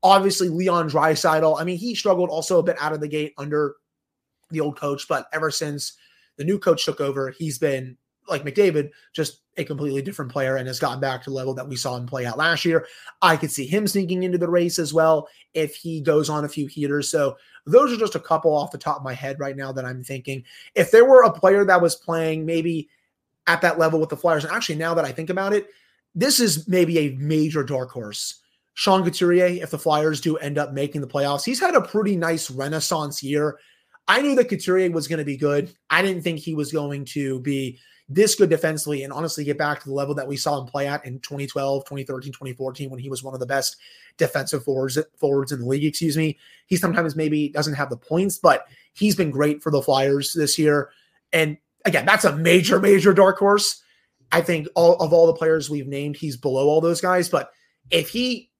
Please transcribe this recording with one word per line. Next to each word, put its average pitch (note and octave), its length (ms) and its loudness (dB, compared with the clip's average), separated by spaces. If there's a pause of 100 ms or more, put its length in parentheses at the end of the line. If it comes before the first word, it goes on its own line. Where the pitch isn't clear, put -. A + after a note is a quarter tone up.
Obviously, F#3+ 480 4
Leon E3+ 400 0
Draisaitl, D#3 680 2
I D#3+ 60 -4
mean, F3+ 140 -4
he A#3 160 -6
struggled F3+ 340 0
also D#3+ 300 0
a D#3+ 40 2
bit F3 160 0
out D3+ 140 -2
of D3+ 80 -6
the D3+ 80 -6
gate D3+ 300 -6
under D3 380 -4 (760)
the D#3+ 100 -6
old D3 180 -4
coach, C#3+ 300 -6
but C#3 240 -4
ever D#3 180 -2
since D3 440 -8 (420)
the C#3+ 80 -8
new G3 140 0
coach F3 260 2
took - 160 -4
over, C3+ 300 -4
he's C3+ 280 -8
been, C3 380 -4 (320)
like D3 160 -4
McDavid, D3+ 460 2 (220)
just - 280 -6 (160)
a E3+ 80 -4
completely C#3+ 380 -6
different C#3+ 280 -8
player C3 260 -2
and B2+ 100 -6
has B2+ 120 -8
gotten C3+ 220 -4
back C3 220 -4
to - 80 -12
the C3+ 60 -8
level C3 180 -6
that B2+ 140 -10
we C3 80 -10
saw B2 200 -6
him B2 100 -8
play B2+ 200 -6
at A#2 100 -6
last D#3 280 0
year. E3 220 2 (360)
I E3 140 6
could D3+ 140 -4
see C3+ 160 -8
him G3+ 200 -2
sneaking F#3 380 -2
into F3+ 120 -2
the E3+ 140 -2
race F3 280 0
as D#3 140 -4
well D#3+ 360 2 (260)
if D#3 200 -4
he E3 260 -10
goes D3+ 280 2
on D3+ 160 -2
a D3 40 -6
few D3 180 -6
heaters. C#3+ 420 -4
So C#3+ 280 0 (300)
those A#3+ 260 6
are A#3 40 -4
just G#3+ 200 -2
a E3 40 -4
couple D#3+ 320 0
off C#3+ 200 -2
the C3 60 -12
top C#3+ 200 -4
of C#3 60 -14
my C3 100 -8
head C3+ 240 -10
right C#3 180 -6
now C3+ 160 -10
that C3 120 -8
I'm B2+ 180 -10
thinking. C3 420 -10 (300)
If F3 160 4
there A#3 140 10
were C4 180 12
a A3+ 100 6
player G3 320 4
that F#3 160 6
was E3+ 140 2
playing D#3+ 500 -4
maybe D#3+ 440 -2 (580)
at E3+ 160 2
that E3 160 2
level D#3+ 220 2
with D#3 100 -2
the D3+ 60 -8
Flyers, D#3 280 0
and D#3 80 -6
actually G#3 240 -4
now E3 180 -4
that D#3+ 100 0
I C3+ 80 -8
think E3 180 -8
about F#3+ 220 -2
it, G3+ 160 -2 (460)
this B3 260 2
is E3 280 -2
maybe F3 300 2
a C#3+ 160 -2
major D3+ 480 -2
dark B2+ 280 -6
horse. - 500 -12 (340)
Sean F#3+ 300 2
Couturier, F3 580 2
if D#3+ 80 -10
the D3+ 80 -6
Flyers D3+ 420 0
do D#3+ 160 -2
end C#3+ 220 -6
up C#3 140 -4
making C#3+ 280 -6
the C#3 60 -8
playoffs, C#3+ 380 -2
he's B3 160 -2
had F#4 160 2
a A#3+ 40 6
pretty G#3 360 -2
nice E3 340 -4
renaissance D3 720 -4
year. C#3+ 360 -2 (500)
I A3 120 4
knew C#4+ 140 0
that B3 140 4
Couturier F#3 420 0
was D#3+ 180 -4
gonna D#3 160 -4
be C#3+ 120 -6
good. C#3+ 360 -2 (180)
I E3 120 2
didn't F#3 200 -2
think E3 180 -4
he D#3+ 160 -8
was D3 160 -6
going C#3+ 340 -6
to C3+ 340 -6
be C3+ 380 -6 (300)
this G3 280 2
good F#3+ 120 6
defensively D3+ 540 -2
and C#3 100 -12
honestly D3+ 300 -6
get D3 160 -4
back D3 240 -2
to C#3+ 60 -16
the C3+ 60 -6
level C#3 200 -2
that C#3 140 -8
we C#3+ 80 -6
saw C#3+ 240 -2
him B2+ 80 -12
play C#3 180 -4
at C#3+ 180 -6
in C3 140 -12
twenty C#3 260 -10
twelve, C#3 420 -4
twenty C#3 180 -10
thirteen, C3 280 -10
twenty C3 200 -12
fourteen, C3 360 -8
when B2+ 120 -14
he C3+ 100 -12
was B2 140 -10
one C3+ 100 -12
of B2+ 60 -8
the B2+ 60 -6
best C3+ 320 -2 (380)
defensive C#3+ 460 -2
forwards, C3 340 -2 (200)
forwards C#3 340 0
in C#3+ 80 -6
the A#2+ 80 -6
league, C#3 180 0
excuse D#3 320 0
me. D#3 220 -2 (280)
He F#3 100 0
sometimes E3+ 400 0
maybe D3+ 320 -2
doesn't D3+ 260 -2
have C3+ 160 -4
the B2 60 -6
points, F3+ 420 -2
but C#3+ 300 4 (240)
he's G#3 240 0
been D#3+ 160 0
great D3 280 0
for D#3 120 -4
the C#3 100 2
Flyers C#3 520 2
this D3+ 220 0
year. D3 340 2 (420)
And D#3 260 0 (260)
again, D3 220 2
that's G#3 180 4
a D3+ 120 4
major, F3 420 4
major G3 340 6
dark F#3+ 260 6
horse. G3+ 440 2 (480)
I E3+ 100 2
think E3 360 -2
all, E3+ 200 8
of D#3+ 160 0
all E3 140 8
the E3 80 4
players D#3+ 340 0
we've D3 200 -6
named, C#3+ 280 -6
he's C#3+ 200 -8
below C3+ 320 0
all D#3 120 4
those E3 200 0
guys. F3+ 280 0
But C#3 220 -2 (400)
if E3 180 0
he B3 520 -4